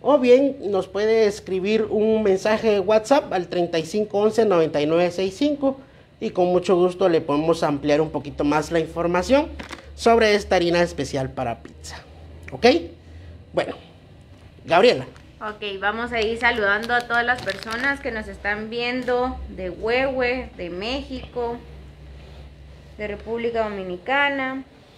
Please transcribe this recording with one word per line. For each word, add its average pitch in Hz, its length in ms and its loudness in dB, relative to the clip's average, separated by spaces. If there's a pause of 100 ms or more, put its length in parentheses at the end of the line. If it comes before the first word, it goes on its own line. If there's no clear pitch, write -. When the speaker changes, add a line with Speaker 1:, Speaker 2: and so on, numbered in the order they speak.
Speaker 1:
o 277 180 4
bien 262 380 6 (140)
nos 185 180 0
puede 220 380 2
escribir 202 640 0
un 220 320 2
mensaje 214 480 2
de 202 100 2
WhatsApp 214 520 2
al 180 160 -2
treinta 175 300 0
y 160 60 -2
cinco 208 340 -2
once 214 280 4
noventa 165 340 4
y 147 60 0
nueve 170 240 2
seis 190 260 -4
cinco 285 420 0 (400)
y 226 120 -4
con 180 160 2
mucho 180 300 2
gusto 180 340 2
le 160 100 4
podemos 160 420 0
ampliar 147 380 0
un 151 100 -2
poquito 139 320 -8
más 151 300 0
la 170 80 2
información 180 680 0 (460)
sobre 226 400 4
esta 202 220 0
harina 175 260 4
especial 139 480 -4
para 123 320 -6
pizza. - 340 -18 (540)
¿Ok? 143 160 0 (840)
Bueno, - 220 -2 (920)
Gabriela. 165 420 4 (340)
Speaker 2:
Ok, 208 400 -10
vamos 226 320 -4
a 233 80 -2
ir 226 180 -2
saludando 233 560 0
a 240 60 2
todas 240 260 -2
las 247 160 -2
personas 233 580 -6
que 247 120 -6
nos 214 160 -8
están 208 420 -6
viendo 247 680 -2 (120)
de 185 220 -8
Huehue, 247 840 -2
de 175 140 -10
México, 240 840 -8 (1400)
de 208 120 -8
República 226 560 -4
Dominicana. 262 1000 -4 (360)